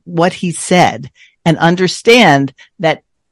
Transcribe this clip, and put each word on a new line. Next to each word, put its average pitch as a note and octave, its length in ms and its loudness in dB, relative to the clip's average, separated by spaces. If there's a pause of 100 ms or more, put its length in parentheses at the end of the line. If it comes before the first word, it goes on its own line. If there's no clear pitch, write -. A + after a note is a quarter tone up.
what F3 280 -2
he F3+ 200 -6
said C#3 580 -2 (340)
and D#3+ 140 0
understand F3 960 2 (260)
that D#3+ 240 -4 (280)